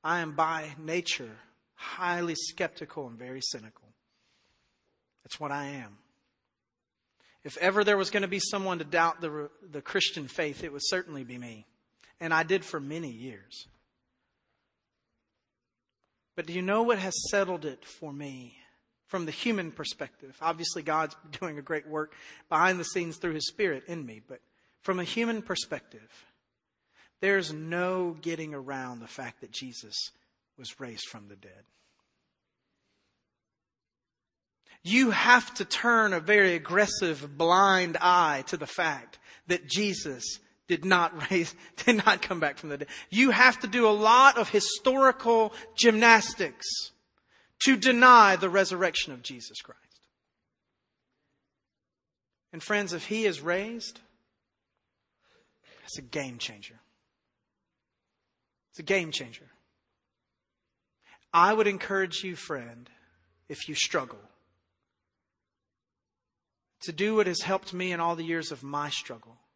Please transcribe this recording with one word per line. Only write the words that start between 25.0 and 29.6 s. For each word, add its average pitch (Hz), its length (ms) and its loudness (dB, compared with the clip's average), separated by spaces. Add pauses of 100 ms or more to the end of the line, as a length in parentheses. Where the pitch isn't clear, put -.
a 175 40 -6
human 226 380 -4
perspective, - 840 -12 (960)
there's 190 320 0
no 175 680 -4
getting 160 340 -8
around 131 460 -10
the 113 60 -18
fact 120 340 -16
that 113 100 -20
Jesus 117 460 -14 (640)